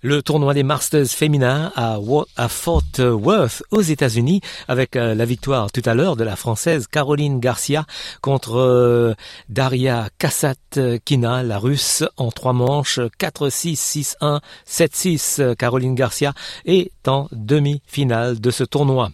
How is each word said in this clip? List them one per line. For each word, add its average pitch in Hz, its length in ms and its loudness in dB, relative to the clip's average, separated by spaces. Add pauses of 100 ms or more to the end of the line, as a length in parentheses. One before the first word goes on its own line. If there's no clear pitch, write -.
Le 143 180 2
tournoi 147 320 0
des 143 80 2
Masters 139 460 2
féminin 147 680 0
à 113 240 -2
Wa-, 120 280 0 (100)
à 120 120 0
Fort - 340 0 (160)
Worth, 123 720 2
aux 214 100 4
États-Unis, 147 600 2 (260)
avec, 127 280 -2
euh, 117 200 0
la 113 100 2
victoire 120 460 -2
tout 123 140 -4
à 113 100 2
l'heure 156 200 2
de 113 80 -2
la 107 120 -4
Française 123 500 -2
Caroline 147 540 0
Garcia 127 440 -2 (380)
contre, 127 360 -2
euh, 120 580 4 (340)
Daria 127 580 0 (120)
Kasatkina, 127 1200 0
la 113 160 -4
Russe, 135 460 0 (120)
en 123 140 -2
trois 127 240 -2
manches, 131 460 0 (180)
quatre 147 320 -2
six, 165 260 -4
six - 460 -4
un, 147 180 0 (260)
sept - 300 0
six. - 440 -2
Euh, 127 160 2
Caroline 127 400 0
Garcia 135 380 -2 (320)
est 180 260 2 (160)
en 139 240 0
demi-finale 123 1080 0
de 120 120 2
ce 131 120 -2
tournoi. 131 500 2